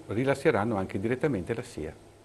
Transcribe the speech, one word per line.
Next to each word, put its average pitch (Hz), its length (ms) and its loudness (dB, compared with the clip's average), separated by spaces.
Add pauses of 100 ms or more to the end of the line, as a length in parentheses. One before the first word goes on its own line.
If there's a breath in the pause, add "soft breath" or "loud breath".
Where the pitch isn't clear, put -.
rilasceranno 117 680 2
anche 95 240 -2
direttamente 117 540 0
la 120 80 -4
sia. 78 320 -8 (320)